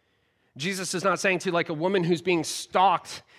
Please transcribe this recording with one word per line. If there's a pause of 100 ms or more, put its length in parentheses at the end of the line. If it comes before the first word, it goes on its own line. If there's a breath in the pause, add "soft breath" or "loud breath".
(560)
Jesus
is
not
saying
to,
like,
a
woman
who's
being
stalked (160 soft breath)